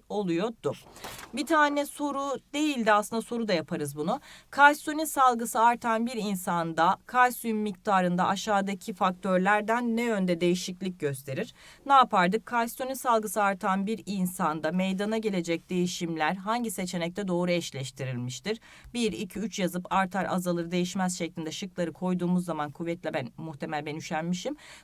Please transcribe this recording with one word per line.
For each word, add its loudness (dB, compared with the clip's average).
oluyordu. -2
Bir -4
tane 2
soru -4
değildi 2
aslında, 2
soru -6
da 0
yaparız -2
bunu. -2
Kalsitonin 4
salgısı 2
artan 2
bir -4
insanda 0
kalsiyum 2
miktarında 0
aşağıdaki -2
faktörlerden 2
ne 0
yönde 0
değişiklik -2
gösterir? -6
Ne 4
yapardık? 6
Kalsitonin -2
salgısı 0
artan 0
bir -4
insanda -2
meydana 0
gelecek -2
değişimler 0
hangi -4
seçenekte -4
doğru 2
eşleştirilmiştir? -4
Bir, 0
iki, -6
üç -6
yazıp -2
artar, 0
azalır, -2
değişmez 0
şeklinde -6
şıkları -6
koyduğumuz 0
zaman -4
kuvvetle -6
ben, -4
muhtemel -6
ben -6
üşenmişim. -4